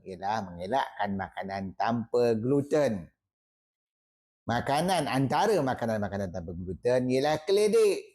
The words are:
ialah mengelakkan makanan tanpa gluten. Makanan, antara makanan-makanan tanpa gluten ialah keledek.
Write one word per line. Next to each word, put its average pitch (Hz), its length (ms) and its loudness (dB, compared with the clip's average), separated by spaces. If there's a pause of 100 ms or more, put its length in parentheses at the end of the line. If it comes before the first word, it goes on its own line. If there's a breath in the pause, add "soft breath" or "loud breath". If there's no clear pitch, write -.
ialah 95 320 -4 (160)
mengelakkan 104 640 -2
makanan 95 440 -6 (120)
tanpa 117 640 0
gluten. 135 720 0 (1400)
Makanan, 143 640 0
antara 147 480 2
makanan-makanan 107 720 -2
tanpa 87 240 -8
gluten 120 560 0
ialah 147 320 0
keledek. 208 560 4 (160)